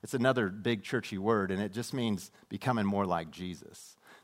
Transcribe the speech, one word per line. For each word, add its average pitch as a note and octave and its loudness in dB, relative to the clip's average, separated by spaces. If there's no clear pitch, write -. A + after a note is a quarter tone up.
it's - -10
another D#3+ 4
big C3 0
churchy A2+ -2
word, G2 2
and F#2+ 0
it G2+ -4
just A#2+ -6
means A2+ -2
becoming A2 0
more G2 2
like E2 0
Jesus. F2 -12